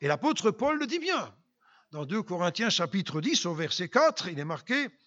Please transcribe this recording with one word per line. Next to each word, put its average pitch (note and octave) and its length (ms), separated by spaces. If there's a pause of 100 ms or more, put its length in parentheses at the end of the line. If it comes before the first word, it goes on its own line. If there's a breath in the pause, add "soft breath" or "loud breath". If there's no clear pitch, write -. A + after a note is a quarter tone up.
Et C#3 80
l'apôtre A3 420
Paul C#4+ 280
le D4 80
dit D#4+ 120
bien. D4+ 360 (580 soft breath)
Dans D3+ 120
deux F#3+ 180
Corinthiens F3 480
chapitre D#3+ 500
dix, B3+ 260
au F3 80
verset E3 340
quatre, D4+ 400
il D#3+ 100
est D3 60
marqué : « A#3 440 (180 loud breath)